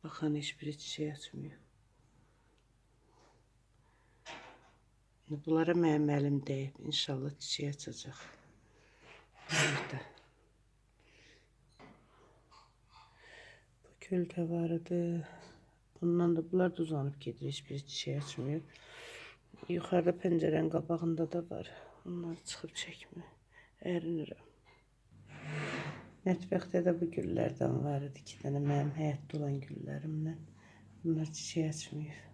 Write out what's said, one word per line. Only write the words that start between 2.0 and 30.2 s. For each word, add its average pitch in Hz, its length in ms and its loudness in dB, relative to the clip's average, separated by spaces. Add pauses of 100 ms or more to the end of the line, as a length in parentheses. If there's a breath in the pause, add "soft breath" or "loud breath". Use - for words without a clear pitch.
Bunlara 160 420 4
mənim 156 380 6 (100)
əlim 143 280 4
dəyib. 139 380 -4
İnşallah 143 460 -2
çiçək - 380 -4
açacaq. - 720 -10 (1120 loud breath)
Burada. 143 460 2 (3750 loud breath)
Bu - 60 -20 (120)
gül 180 280 2
də 170 200 0
var 170 200 2
idi. 170 580 0 (720 loud breath)
Bundan 170 340 6
da, 160 160 -2
bunlar 180 260 4
da 175 40 0
uzanıb 143 380 0
gedir, 131 280 -6
heç 139 120 -4 (100)
bir 139 100 -4
çiçək - 380 -4
açmıyor. 143 440 -2 (1080 loud breath)
Yuxarıda 175 440 4 (100)
pəncərənin 160 500 4
qabağında 165 580 2
da 170 180 -2
var. - 200 -8 (360 loud breath)
Onları 170 440 -6
çıxıb - 320 -10
çəkmir. - 480 -12 (640 loud breath)
Ərinirəm. 165 580 -2 (1800 loud breath)
Mətbəxdə 180 640 2
də 175 140 4
bu 170 160 0
güllərdən - 680 2
var 143 220 0
idi. - 180 -12
İki - 160 -14
dənə 143 220 0
mənim 143 340 2
həyətdə 151 420 -2
olan 139 280 -2
güllərimdən. 156 760 -4 (640 loud breath)